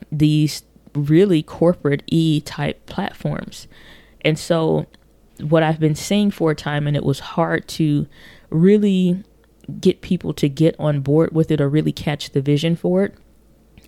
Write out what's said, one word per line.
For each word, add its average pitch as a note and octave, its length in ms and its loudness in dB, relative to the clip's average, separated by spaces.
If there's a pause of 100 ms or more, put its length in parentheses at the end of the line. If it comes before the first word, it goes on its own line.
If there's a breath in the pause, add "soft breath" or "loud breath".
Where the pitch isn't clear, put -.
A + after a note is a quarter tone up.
(120)
these D3+ 520 2 (320)
really D#3 480 4
corporate-y D#3+ 1000 0
type - 440 -8
platforms. - 800 -8 (540 loud breath)
And D#3 180 0
so D#3+ 480 0 (520)
what D#3+ 240 2
I've D#3 160 0
been D#3 160 2
seeing G3+ 360 0
for D#3+ 200 0
a D3+ 40 -2
time, D3 320 -4
and D3 80 0
it D3 80 -2
was C#3 160 -2
hard E3 480 -4
to D3+ 400 -2 (420 loud breath)
really F#3+ 760 2 (560)
get - 220 0
people E3+ 320 -4
to D3 160 0
get D#3 300 2
on D3 220 -2
board D3 320 2
with D#3+ 180 0
it D3 100 0
or C#3 80 0
really D3+ 220 0
catch - 400 -8
the C#3+ 100 -2
vision D3 340 0
for F3+ 300 0
it. - 100 -10 (720)